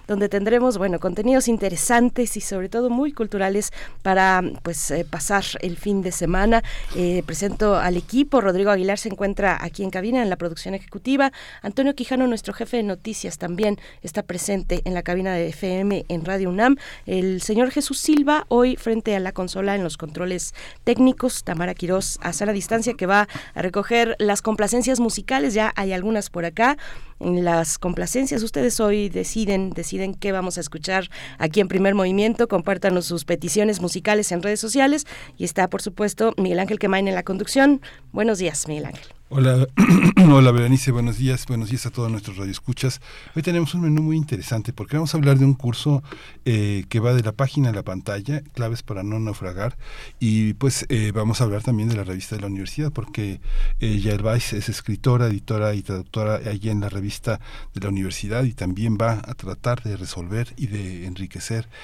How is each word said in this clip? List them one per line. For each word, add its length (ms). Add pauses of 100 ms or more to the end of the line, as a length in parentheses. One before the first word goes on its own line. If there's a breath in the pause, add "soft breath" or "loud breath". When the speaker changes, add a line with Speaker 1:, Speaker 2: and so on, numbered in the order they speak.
Speaker 1:
donde 220
tendremos, 480
bueno, 240
contenidos 480
interesantes 880
y 60
sobre 260
todo 220
muy 200
culturales 600 (300 loud breath)
para, 400 (200)
pues, 280
eh, 180
pasar 360 (180)
el 160
fin 240
de 100
semana. 500 (320 loud breath)
Eh, 300
presento 520
al 200
equipo. 460
Rodrigo 280
Aguilar 280
se 100
encuentra 500
aquí 240
en 60
cabina 340
en 60
la 80
producción 380
ejecutiva. 580 (300 loud breath)
Antonio 320
Quijano, 320
nuestro 260
jefe 240
de 60
noticias, 560
también 400 (240 loud breath)
está 200
presente 600
en 80
la 100
cabina 300
de 160
F 320
M 260
en 200
Radio 240
unam. 260 (300 loud breath)
El 340
señor 300
Jesús 280
Silva, 500
hoy 280
frente 400
a 40
la 120
consola 420
en 80
los 140
controles 560 (320 loud breath)
técnicos. 600
Tamara 280
Quirós 480
a 140
sana 180
distancia, 400
que 140
va 200 (280 loud breath)
a 80
recoger 560
las 240
complacencias 580
musicales. 540
Ya 200
hay 200
algunas 340
por 160
acá. 320 (440 loud breath)
En 240
las 340
complacencias, 640
ustedes 380
hoy 280
deciden, 640
deciden 440
qué 180
vamos 260
a 20
escuchar 480 (300 loud breath)
aquí 220
en 80
Primer 260
Movimiento. 540
Compártanos 580
sus 180
peticiones 560
musicales 520
en 100
redes 160
sociales. 480 (320 loud breath)
Y 60
está, 260
por 120
supuesto, 540
Miguel 220
Ángel 220
Quemain 260
en 80
la 80
conducción. 580 (320 loud breath)
Buenos 260
días, 280
Miguel 200
Ángel. 200 (240)
Speaker 2:
Hola, 360 (100)
<clears throat> 540
hola, 220
Berenice, 400
buenos 240
días, 300
buenos 240
días 160
a 40
todos 180
nuestros 280
radioescuchas. 640 (340 loud breath)
Hoy 80
tenemos 320
un 60
menú 220
muy 140
interesante 560
porque 240
vamos 160
a 40
hablar 220
de 60
un 100
curso, 500 (400 loud breath)
eh, 440
que 120
va 140
de 80
la 100
página 380
a 20
la 100
pantalla, 600 (100)
claves 320
para 180
no 160
naufragar, 580 (440 loud breath)
y 340
pues, 340
eh, 240
vamos 280
a 40
hablar 180
también 260
de 80
la 80
revista 320
de 60
la 60
universidad 440
porque, 480 (400 loud breath)
eh, 180
Yael 260
Weiss 280
es 160
escritora, 580
editora 480
y 80
traductora 520
allí 340
en 120
la 100
revista 500 (320 loud breath)
de 80
la 80
universidad 560
y 80
también 480
va 240
a 100
tratar 480
de 140
resolver 600
y 120
de 380
enriquecer 640 (160 loud breath)